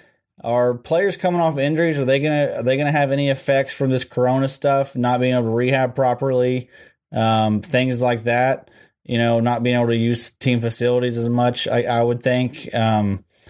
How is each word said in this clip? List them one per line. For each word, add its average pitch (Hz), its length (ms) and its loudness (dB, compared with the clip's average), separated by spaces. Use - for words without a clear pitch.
are 123 340 0
players 175 420 -2
coming 175 240 -2
off 160 160 0
injuries, 151 420 0
are 131 60 0
they 135 140 2
gonna, 147 380 0
are 113 60 -6
they 131 140 0
gonna 147 140 0
have 143 200 2
any 139 180 0
effects 135 440 0
from 135 160 -2
this 127 140 0
corona 131 440 0
stuff, 139 480 -2
not 123 240 0
being 127 140 2
able 123 100 2
to 113 60 -2
rehab 127 460 0
properly, 127 760 0
um, 110 480 2
things 127 400 0
like 120 220 0
that, 123 460 0
you 117 120 -2
know, 117 220 2
not 120 240 0
being 123 140 2
able 120 100 2
to 117 80 2
use 117 360 0
team 123 280 0
facilities 120 580 -2
as 117 120 -2
much, 123 380 0
I, 120 160 0
I 120 200 0
would 120 180 0
think. 123 540 -2
Um, 107 480 0